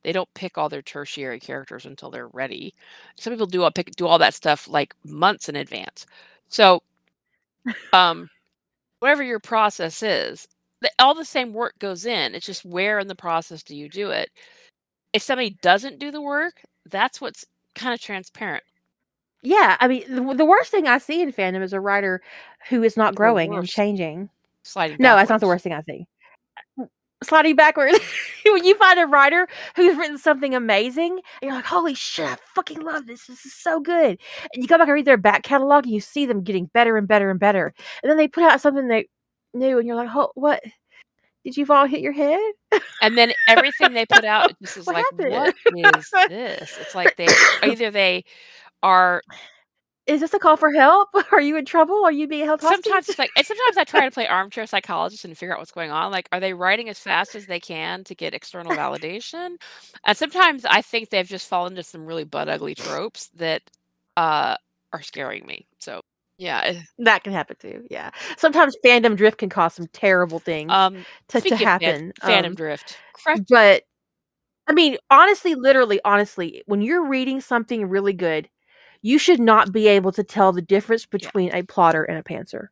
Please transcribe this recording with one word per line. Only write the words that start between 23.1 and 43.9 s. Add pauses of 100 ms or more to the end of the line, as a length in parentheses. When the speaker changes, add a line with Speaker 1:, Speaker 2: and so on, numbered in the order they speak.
Speaker 1:
Or
Speaker 2:
growing
and
Speaker 1:
worse,
Speaker 2:
changing. (360)
Speaker 1:
sliding
Speaker 2:
No,
that's
not
the
Speaker 1:
backwards.
Speaker 2:
worst
thing
I
see. (340)
Sliding
backwards.
<laughs> (360)
When
you
find
a
writer (300)
who's
written
something
amazing,
and (220)
you're
like,
"Holy
shit,
I (200)
fucking
love
this.
This
is
so
good." (340)
And
you
go
back
and
read
their
back
catalog,
and
you
see
them
getting
better
and
better
and
better. (300)
And
then
they
put
out
something
that (480)
new,
and
you're
like,
"Ho-,
what? (840)
Did
you
fall
hit
your
head?" (200)
<laughs> (180)
Speaker 1:
And
then (160)
everything